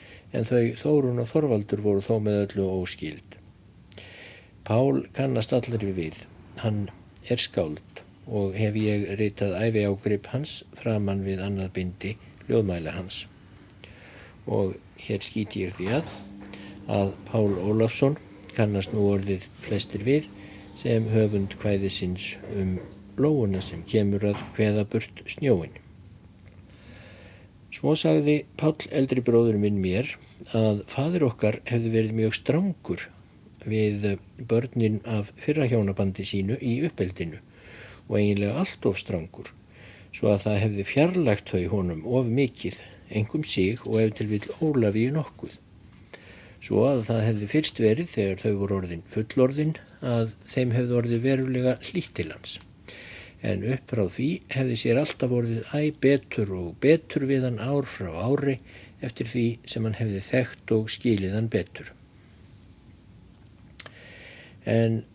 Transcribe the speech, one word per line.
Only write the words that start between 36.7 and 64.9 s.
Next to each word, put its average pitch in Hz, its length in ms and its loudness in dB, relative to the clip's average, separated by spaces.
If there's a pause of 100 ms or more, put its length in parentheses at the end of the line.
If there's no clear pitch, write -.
uppeldinu 90 540 -4 (680)
og 107 80 0
eiginlega 104 460 2
allt - 260 -4
of 98 100 0
strangur, - 540 -6 (580)
svo 107 220 2
að 98 140 2
það 104 180 2
hefði 101 240 0
fjarlægt 151 640 2
þau 90 220 2
honum 87 320 0
of 123 200 2
mikið, 117 540 -2 (300)
einkum 110 340 -2
sig 98 400 0
og 110 160 2
ef 110 160 2
til 107 160 -4
vill 104 160 -2 (100)
Ólafíu 120 540 2
nokkuð. - 480 -6 (1000)
Svo 107 280 2
að 127 200 0
það 113 160 2
hefði 104 280 0
fyrst 156 280 0
verið, 117 300 4
þegar 98 320 -2
þau 104 140 0
voru 98 240 0
orðin 87 280 -8
fullorðin, 135 680 0 (240)
að 117 340 0 (140)
þeim 123 260 0
hefði 123 240 2
orðið 117 260 0
verulega 131 600 2
hlýtt - 320 -6
til 80 160 -4
hans. - 260 -12 (800)
En 98 240 -2
upp 127 240 -4
frá 117 160 0
því 123 240 -2 (240)
hefði 127 240 0
sér 123 240 2
alltaf 135 320 0
orðið 117 400 -2
æ 147 80 0 (160)
betur 135 560 2
og 87 280 -6
betur 151 480 4
við 135 200 2
hann 113 120 -4
ár 135 280 0
frá 92 240 -8
ári 131 460 0 (420)
eftir 120 300 -6
því 120 160 2 (180)
sem 113 240 -2
hann 107 80 -2
hefði 104 300 -2
þekkt - 500 0
og 110 160 0
skilið 101 460 0
hann 113 100 0
betur. - 400 -4 (2750)
En 113 340 4 (120)